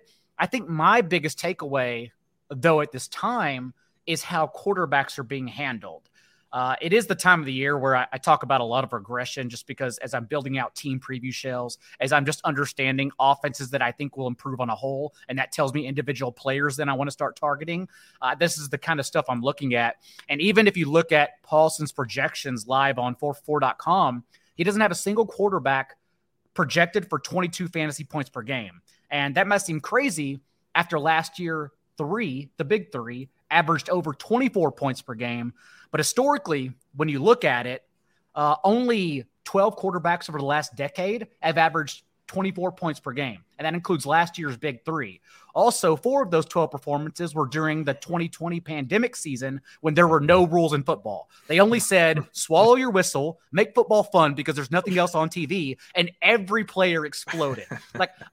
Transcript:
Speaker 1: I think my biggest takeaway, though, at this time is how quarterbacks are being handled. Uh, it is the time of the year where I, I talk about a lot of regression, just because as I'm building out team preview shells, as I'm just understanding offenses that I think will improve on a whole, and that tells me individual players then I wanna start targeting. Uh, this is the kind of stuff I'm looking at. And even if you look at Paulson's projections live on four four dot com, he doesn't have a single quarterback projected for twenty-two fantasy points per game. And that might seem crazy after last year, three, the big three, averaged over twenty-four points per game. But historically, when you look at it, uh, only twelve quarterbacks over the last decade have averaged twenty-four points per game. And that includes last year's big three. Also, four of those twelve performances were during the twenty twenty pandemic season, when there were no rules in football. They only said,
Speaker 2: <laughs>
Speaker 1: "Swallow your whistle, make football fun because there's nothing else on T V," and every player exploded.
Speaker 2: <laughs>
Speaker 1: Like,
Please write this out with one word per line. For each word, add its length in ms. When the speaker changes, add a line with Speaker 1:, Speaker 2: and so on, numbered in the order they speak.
Speaker 1:
I 120
think 200
my 340
biggest 360
takeaway, 720
though, 280
at 100
this 160
time 640
is 180
how 220
quarterbacks 720
are 60
being 240
handled. 640
Uh, 300
it 100
is 160
the 80
time 240
of 60
the 80
year 240
where 180
I, 160
I 60
talk 260
about 160
a 60
lot 180
of 80
regression, 560
just 200
because 320
as 140
I'm 120
building 320
out 180
team 240
preview 340
shells, 440
as 100
I'm 140
just 180
understanding 640
offenses 480
that 120
I 120
think 240
will 100
improve 320
on 100
a 60
whole, 400
and 100
that 140
tells 200
me 140
individual 420
players 460
then 140
I 40
wanna 180
start 260
targeting. 500
Uh, 140
this 220
is 100
the 100
kind 220
of 60
stuff 240
I'm 120
looking 340
at. 200
And 140
even 260
if 80
you 160
look 220
at 300
Paulson's 500
projections 760
live 320
on 160
four 180
four 280
dot 160
com, 480
he 100
doesn't 160
have 100
a 40
single 300
quarterback 720
projected 560
for 80
twenty-two 520
fantasy 340
points 260
per 120
game. 400
And 260
that 120
might 120
seem 200
crazy 600
after 240
last 400
year, 320
three, 600
the 80
big 260
three, 380
averaged 380
over 240
twenty-four 580
points 300
per 120
game. 400
But 80
historically, 720
when 140
you 100
look 240
at 240
it, 160
uh, 300
only 600
twelve 320
quarterbacks 540
over 100
the 60
last 300
decade 520
have 160
averaged 480
twenty-four 440
points 300
per 100
game. 320
And 60
that 80
includes 320
last 340
year's 180
big 280
three. 340
Also, 440
four 260
of 80
those 140
twelve 260
performances 640
were 100
during 380
the 120
twenty 340
twenty 320
pandemic 560
season, 420
when 120
there 140
were 140
no 260
rules 260
in 80
football. 480
They 120
only 220
said, 460
Speaker 2:
<laughs> 40
Speaker 1:
"Swallow 440
your 140
whistle, 520
make 240
football 280
fun 300
because 220
there's 160
nothing 260
else 160
on 140
T 180
V," 320
and 160
every 420
player 420
exploded. 640
Speaker 2:
<laughs> 80
Speaker 1:
Like, 160